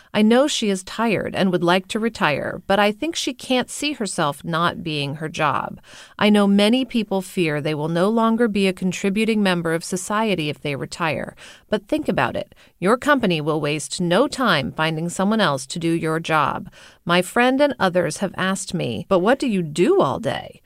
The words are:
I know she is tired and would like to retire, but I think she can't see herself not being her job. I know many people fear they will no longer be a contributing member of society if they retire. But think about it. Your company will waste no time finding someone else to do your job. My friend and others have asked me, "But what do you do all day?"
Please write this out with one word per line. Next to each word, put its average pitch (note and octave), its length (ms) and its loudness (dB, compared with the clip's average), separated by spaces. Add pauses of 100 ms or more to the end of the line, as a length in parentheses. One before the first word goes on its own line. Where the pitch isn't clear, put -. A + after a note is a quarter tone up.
(160)
I G#3+ 80 4
know B3 240 6
she A3+ 240 -2
is F#3 120 -4
tired A3 520 -2
and F#3 160 2
would E3+ 120 0
like F3+ 260 2
to A#3 100 -4
retire, G3 680 -2
but G3 140 2
I G#3 120 4
think D4+ 240 -4
she C4+ 200 -4
can't B3+ 340 -2
see D4 240 -4
herself E3 500 -4
not E3 400 -2
being C#3+ 320 -4
her D#3 140 -8
job. D3+ 500 -2 (380)
I G#3 140 4
know G#3 160 6
many G#3 360 4
people G#3+ 380 -2
fear D#3 400 -2
they D3+ 140 -2
will D3+ 140 -4
no F3 200 2
longer A3+ 380 2
be G3 200 0
a F#3 60 0
contributing G3+ 680 0
member E3+ 320 0
of E3 80 -4
society F#3+ 680 -2
if C#3+ 100 -6
they C#3+ 160 -4
retire. D3+ 600 -6 (340)
But G#3+ 180 -2
think D4+ 220 -2
about D3 260 0
it. - 200 -8 (240)
Your G3+ 180 2
company A#3 440 2
will D3+ 200 -2
waste D3+ 400 -4
no F3+ 260 2
time F#3 440 0
finding D#3+ 380 -2
someone G3+ 320 0
else C#3+ 260 0
to - 120 -8
do E3 120 0
your E3 280 -2
job. D#3+ 520 -2 (340)
My F3 160 4
friend B3+ 400 2
and C#4+ 180 2
others F3 380 0
have G3 200 -4
asked F#3 360 -4
me, C#3+ 360 -4
"But F#3+ 100 4
what A3+ 200 2
do D4+ 80 -2
you G3 160 0
do F3 360 2
all B2+ 200 2
day?" - 460 -8